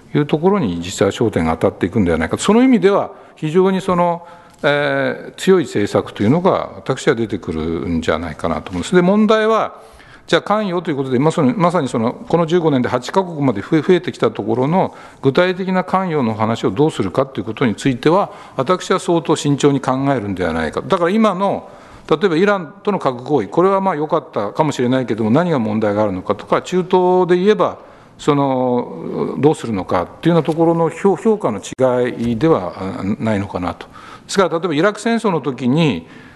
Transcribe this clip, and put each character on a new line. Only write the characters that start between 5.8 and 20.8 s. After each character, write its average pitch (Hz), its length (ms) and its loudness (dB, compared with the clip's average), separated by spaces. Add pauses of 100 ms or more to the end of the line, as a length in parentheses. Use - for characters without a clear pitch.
策 - 220 0
と - 80 -4
い 101 60 2
う - 20 4
の 165 120 4
が、 127 340 0
私 - 320 -4
は 147 80 4
出 113 100 -2
て 104 140 -6
く - 140 -8
る 80 360 -4
ん 82 120 -2
じ 78 100 -2
ゃ 80 80 0
な 82 120 -8
い 76 40 -10
か - 120 -6
な 80 140 -2
と - 80 -14
思 90 80 -8
う - 40 -4
ん - 20 -
で - 60 -10
す。 185 60 2
で、 180 60 6
問 202 240 4
題 220 220 2
は、 214 420 -2 (380)
じ - 80 0
ゃ 160 40 4
あ - 40 -16
関 208 240 0
与 175 140 -2
と 170 100 -4
い - 20 0
う 131 40 -4
こ 139 60 -2
と 135 60 -6
で、 127 100 2
ま 151 120 4
さ 170 100 0
に、 139 100 4
ま 180 200 2
さ 175 100 2
に 131 80 -2
そ - 100 -2
の、 113 140 0
こ - 240 -2
の 170 80 2
十 170 160 2
五 160 100 2
年 131 100 2
で 117 60 -2
八 127 240 -2
カ 196 100 2
国 170 200 -4
ま 135 100 2
で 101 100 -4
増 - 160 0
え、 156 40 2
増 185 140 4
え 170 60 0
て 143 120 -8
き - 40 -12
た 117 140 2
と - 120 -8
こ 110 120 0
ろ 127 120 0
の 170 280 0 (260)
具 135 120 2
体 180 220 2
的 185 180 -4
な 185 100 0
関 185 260 -2
与 151 140 0
の 110 120 0
話 110 280 -2
を 127 80 2
ど 135 140 2
う 160 60 2
す - 120 -4
る 95 80 -4
か 135 140 0
と - 160 -10
い - 0 -
う - 20 -6
こ 110 100 -8
と 135 120 -2
に 107 100 0
つ - 140 0
い 123 80 -2
て 147 120 2
は、 180 220 2 (240)
私 175 360 -2
は 185 80 2
相 170 220 0
当 160 140 0
慎 143 220 0
重 143 160 4
に 131 80 0
考 131 100 -2 (240)
え 117 60 -2
る 101 80 -6
ん 95 60 -4
で 87 100 -2
は 80 80 -2
な 80 120 -2
い 76 60 -4
か。 - 160 -4